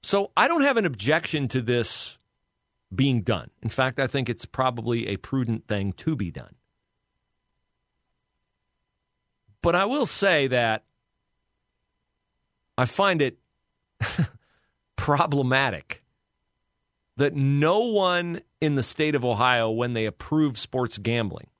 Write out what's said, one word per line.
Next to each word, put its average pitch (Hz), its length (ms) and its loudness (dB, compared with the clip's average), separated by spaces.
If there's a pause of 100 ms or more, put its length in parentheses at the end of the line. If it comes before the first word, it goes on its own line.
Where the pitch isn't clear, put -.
So 202 360 0
I 208 100 6
don't 330 140 2
have 277 160 4
an 214 80 2
objection 143 640 0
to 127 120 -2
this 117 560 -2 (760)
being 123 280 4
done. 92 280 -2 (120)
In 117 80 -4
fact, 131 300 -2
I 135 80 0
think 131 220 -2
it's - 160 -6
probably 120 640 -2
a 98 100 -4
prudent 117 500 -4
thing 101 260 -2
to - 220 -4
be 104 140 -4
done. 62 260 -16 (3000)
But 170 140 2
I 190 100 2
will 262 200 0
say 160 420 2
that 117 360 0 (1900)
I 127 80 2
find 185 360 0
it 131 160 -2 (600)
<laughs> - 180 -4 (800)
problematic 139 1080 0 (1120)
that 147 180 0
no 143 440 2
one 180 640 0 (180)
in 151 160 0
the 131 80 0
state 151 320 -2
of 123 80 0
Ohio, 120 460 2
when 120 240 -2
they 110 120 -2
approve 147 520 0
sports 123 400 -4
gambling 110 500 -4 (120)